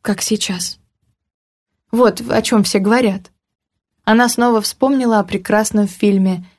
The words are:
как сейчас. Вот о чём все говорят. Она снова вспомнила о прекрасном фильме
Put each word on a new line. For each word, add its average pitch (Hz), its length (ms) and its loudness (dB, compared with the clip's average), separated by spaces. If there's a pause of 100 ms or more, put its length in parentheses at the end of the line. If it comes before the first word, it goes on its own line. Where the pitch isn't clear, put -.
как 202 200 -6
сейчас. 190 580 -6 (1120)
Вот 233 380 2
о 226 120 0
чём 208 220 2
все - 160 -2
говорят. 208 520 0 (720)
Она 240 260 2
снова 240 320 0
вспомнила 254 580 0
о 196 40 0
прекрасном 208 640 -2
фильме 190 580 0 (140)